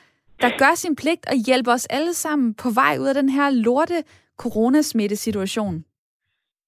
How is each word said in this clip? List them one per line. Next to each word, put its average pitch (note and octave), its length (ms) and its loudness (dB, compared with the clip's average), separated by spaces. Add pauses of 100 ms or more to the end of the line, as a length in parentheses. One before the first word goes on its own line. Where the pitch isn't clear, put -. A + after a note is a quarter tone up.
(420)
der B3 160 2
gør D4 180 4
sin E4 200 -2
pligt D#4+ 340 -2
og C#4 60 0 (100)
hjælper B3+ 280 2
os B3 120 -2
alle E4 280 -2
sammen D4 400 -2
på - 160 -6
vej C4+ 300 2
ud C4+ 80 -2
af C4+ 60 2
den C4+ 160 0
her C#4+ 200 2
lorte C#4 540 0 (340)
coronasmittesituation? G#3 1500 -2 (840)